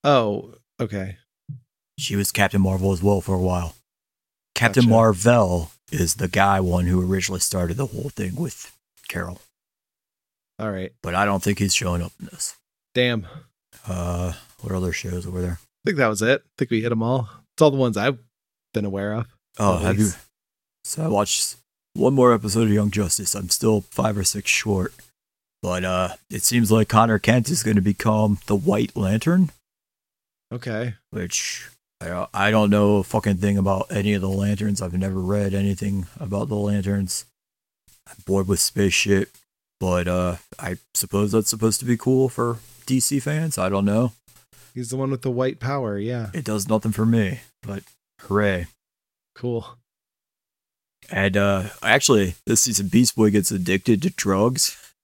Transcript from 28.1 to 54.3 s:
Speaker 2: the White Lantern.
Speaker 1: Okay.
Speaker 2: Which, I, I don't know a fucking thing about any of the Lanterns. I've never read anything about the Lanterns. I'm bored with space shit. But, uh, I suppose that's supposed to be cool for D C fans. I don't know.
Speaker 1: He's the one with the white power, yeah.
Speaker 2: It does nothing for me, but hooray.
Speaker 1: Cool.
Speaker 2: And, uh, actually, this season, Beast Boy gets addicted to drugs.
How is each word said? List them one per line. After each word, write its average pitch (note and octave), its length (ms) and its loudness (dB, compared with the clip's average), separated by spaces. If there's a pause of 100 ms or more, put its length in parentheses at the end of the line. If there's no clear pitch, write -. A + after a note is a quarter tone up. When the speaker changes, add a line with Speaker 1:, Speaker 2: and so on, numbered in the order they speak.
Speaker 2:
the G#2 80 2
White A2 420 0
Lantern. A#2+ 540 2 (1000)
Speaker 1:
Okay. A#2+ 440 -6 (140)
Speaker 2:
Which, - 600 -8 (320)
I, F2+ 320 -6
I G2+ 180 2
don't G#2+ 180 4
know G#2 280 4
a F#2+ 60 2
fucking G2+ 340 0
thing G2+ 200 0
about F#2+ 320 0
any G2+ 240 0
of G2 80 0
the F#2+ 80 -2
Lanterns. G2+ 520 -2
I've F2+ 120 -6
never F#2+ 260 -2
read G2 340 0
anything G2 520 -2 (140)
about G2+ 300 -4
the G#2+ 60 -2
Lanterns. G2+ 680 -2 (840)
I'm - 180 -20
bored F#2+ 220 0
with F#2+ 120 0
space G2 340 0
shit. G2 360 2 (500)
But, F2+ 280 0
uh, F2+ 300 -2 (220)
I F2+ 180 -8 (160)
suppose G2+ 380 -2
that's A2 180 2
supposed A2 300 0
to B2+ 60 -10
be A#2+ 120 0
cool C3 320 2
for A#2 300 -4 (260)
D C3 140 0
C C#3 200 -2
fans. D3+ 380 -4
I F#2+ 120 -2
don't G2 160 0
know. A2 260 2 (640)
Speaker 1:
He's B2 160 -10
the C3 80 -6
one C3+ 140 -2
with B2+ 100 -6
the C3 100 -2
white B2+ 280 -2
power, B2 400 -4
yeah. A2 340 -6
Speaker 2:
It D3 100 -8
does G#2+ 240 -4
nothing A2 240 -2
for A2 140 0
me, A2+ 360 2 (200)
but G2+ 220 -10 (380)
hooray. G2 460 0 (680)
Speaker 1:
Cool. A#2+ 420 -8 (1300)
Speaker 2:
And, G2 260 0
uh, G2 320 0 (120)
actually, G#2+ 540 4 (100)
this A2+ 160 2
season, G2+ 260 -2
Beast A#2 280 4
Boy A2 140 4
gets G2+ 220 2
addicted F#2+ 500 0
to F3+ 80 0
drugs. G#2 640 0 (280)